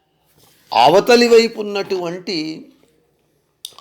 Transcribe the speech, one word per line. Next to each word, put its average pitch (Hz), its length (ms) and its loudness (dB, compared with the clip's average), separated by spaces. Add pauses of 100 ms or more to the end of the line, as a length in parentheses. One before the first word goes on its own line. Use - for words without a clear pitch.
(720)
అవతలి 208 560 4
వైపు 226 320 2
ఉన్నటువంటి 180 1080 -10 (1120)